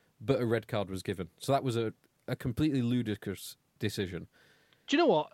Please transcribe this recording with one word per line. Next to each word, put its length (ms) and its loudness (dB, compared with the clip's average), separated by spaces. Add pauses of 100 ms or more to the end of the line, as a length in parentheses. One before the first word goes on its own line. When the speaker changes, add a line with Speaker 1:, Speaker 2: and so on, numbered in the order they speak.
(200)
Speaker 1:
but 200 2
a 60 2
red 220 2
card 220 -2
was 120 -6
given. 260 -4 (100)
So 140 -2
that 120 4
was 120 0
a, 160 0 (360)
a 80 -2
completely 460 0
ludicrous 720 -2 (220)
decision. 480 -4 (600)
Speaker 2:
Do 100 2
you 80 4
know 40 6
what? 240 4